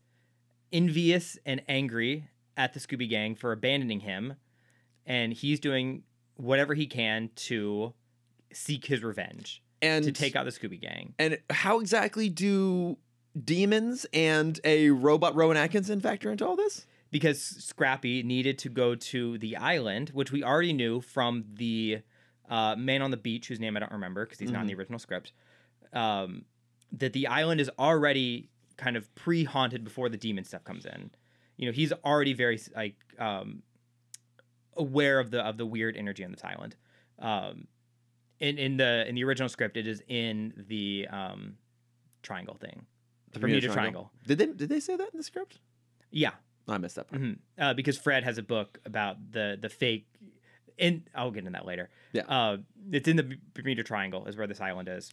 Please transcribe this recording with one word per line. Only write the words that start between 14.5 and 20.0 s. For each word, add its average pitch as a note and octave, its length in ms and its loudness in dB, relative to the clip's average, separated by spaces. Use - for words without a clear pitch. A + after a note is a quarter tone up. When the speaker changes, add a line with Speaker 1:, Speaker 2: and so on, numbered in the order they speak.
Speaker 2:
a D#3 280 8
robot D3 440 6
Rowan D#3+ 220 6
Atkinson F#3+ 420 2
factor G#3 320 -2
into G#3+ 160 -2
all F4+ 80 2
this? G4+ 320 0
Speaker 1:
Because D3 300 2
Scrappy C3 840 -2
needed B2+ 360 2
to C3 100 -8
go B2 260 4
to A#2+ 420 -4
the A2 200 -6
island, C3 560 0